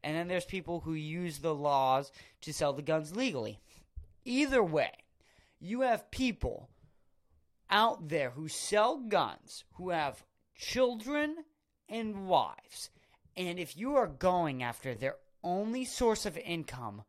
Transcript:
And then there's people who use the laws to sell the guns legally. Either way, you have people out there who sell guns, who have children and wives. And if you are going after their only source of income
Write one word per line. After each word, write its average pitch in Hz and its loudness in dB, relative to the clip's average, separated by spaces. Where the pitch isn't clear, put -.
And 151 -4
then 175 -2
there's 180 0
people 170 -6
who 160 -4
use 156 -4
the 156 0
laws 139 4
to 151 -10
sell 143 2
the 151 -6
guns 156 -2
legally. 135 -2
Either 262 4
way, 156 2
you 226 -4
have 240 2
people - -2
out 202 4
there 143 0
who 151 -10
sell 214 2
guns, 190 -2
who 180 -8
have 151 -2
children 262 0
and 214 -6
wives. - 0
And 180 -4
if 156 -8
you 262 -2
are 233 6
going 156 2
after 120 -4
their 120 -2
only 220 -2
source 226 2
of 170 -4
income 127 -8